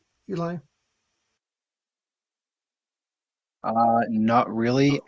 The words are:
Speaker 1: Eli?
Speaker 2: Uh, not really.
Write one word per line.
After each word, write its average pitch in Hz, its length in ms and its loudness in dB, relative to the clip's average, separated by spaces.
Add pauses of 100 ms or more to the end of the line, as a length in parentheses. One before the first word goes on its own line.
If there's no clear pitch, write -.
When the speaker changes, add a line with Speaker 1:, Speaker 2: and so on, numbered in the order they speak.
(300)
Speaker 1:
Eli? 170 280 -6 (3000)
Speaker 2:
Uh, 117 440 2
not 110 460 0
really. 135 540 2